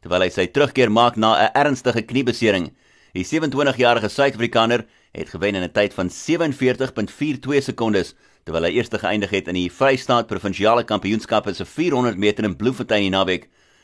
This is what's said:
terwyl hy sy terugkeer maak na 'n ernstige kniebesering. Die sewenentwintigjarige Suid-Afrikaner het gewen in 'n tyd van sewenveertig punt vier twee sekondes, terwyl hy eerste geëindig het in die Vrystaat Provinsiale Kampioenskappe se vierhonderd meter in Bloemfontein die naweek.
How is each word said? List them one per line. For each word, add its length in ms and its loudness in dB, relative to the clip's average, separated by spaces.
terwyl 220 2
hy 100 0
sy 160 0
terugkeer 400 2
maak 240 4
na 240 2
'n 160 2
ernstige 480 0
kniebesering. 680 0
Die 100 -4
sewenentwintigjarige 840 0
Suid-Afrikaner 760 0
het 160 -10
gewen 260 -2
in 80 -2
'n 100 -6
tyd 220 0
van 160 -4
sewenveertig 840 -2
punt 180 -6
vier 300 -6
twee 200 0
sekondes, 540 -2
terwyl 200 -4
hy 80 0
eerste 280 -2
geëindig 320 -2
het 180 -2
in 60 -4
die 180 -2
Vrystaat 540 0
Provinsiale 580 0
Kampioenskappe 680 -2
se 100 -8
vierhonderd 540 -2
meter 260 0
in 120 -2
Bloemfontein 460 -2
die 80 0
naweek. 380 0